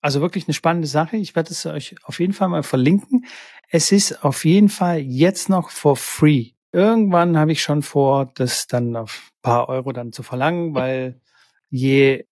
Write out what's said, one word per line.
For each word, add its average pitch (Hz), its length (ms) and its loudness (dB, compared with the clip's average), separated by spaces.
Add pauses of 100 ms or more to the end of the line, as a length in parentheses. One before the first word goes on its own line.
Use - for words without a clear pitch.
Also 143 180 -2
wirklich 170 280 -4
eine 156 60 -2
spannende 165 340 -2
Sache. 151 280 -2
Ich 208 220 -6
werde 165 140 -4
es - 140 -10
euch 151 380 -10
auf - 160 -14
jeden 185 140 -2
Fall 185 160 -2
mal 165 140 -2
verlinken. 190 640 0 (440)
Es 160 240 2
ist - 320 0
auf 139 180 0
jeden 196 260 6
Fall 175 300 -2
jetzt 139 480 0
noch 185 220 0
for 143 260 2
free. 143 560 2 (220)
Irgendwann 180 640 2
habe 156 160 2
ich - 80 -4
schon 147 200 -2
vor, 139 540 0
das - 320 -4
dann 120 300 -2
auf - 340 -14
ein - 120 -20
paar 120 260 0
Euro 131 240 -6
dann 120 180 -10
zu - 100 -16
verlangen, 156 540 -4
weil 131 460 -4 (480)
je 135 640 2